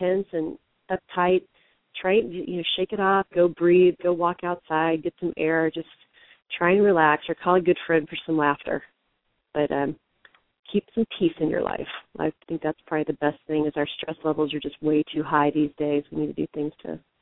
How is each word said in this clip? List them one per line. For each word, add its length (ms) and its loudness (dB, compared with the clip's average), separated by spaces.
tense 320 0
and 260 -4
uptight, 520 0
try 200 0
and, 180 2
you 240 -8
know, 60 -4
shake 160 -4
it 60 -6
off, 340 2
go 140 4
breathe, 560 4
go 100 2
walk 300 -2
outside, 640 -2
get 160 -6
some 160 -4
air, 340 0
just 180 -8
try 140 2
and 120 4
relax, 440 4
or 80 -4
call 180 2
a 60 4
good 260 2
friend 220 2
for 80 -12
some 100 -2
laughter. 460 0
But, 180 0
um, 260 -2
keep 200 0
some 140 0
peace 220 -2
in 100 0
your 140 -2
life. 260 -4
I 140 -2
think 140 -8
that's 260 -4
probably 160 -2
the 80 -4
best 340 -2
thing, 200 0
is 100 -6
our 100 -2
stress 380 -10
levels 280 -2
are 60 -6
just 240 -12
way 220 2
too 180 -6
high 280 2
these 280 0
days. 320 -2
We 120 -6
need 120 -6
to 80 -4
do 60 -6
things 240 -6
to 160 -10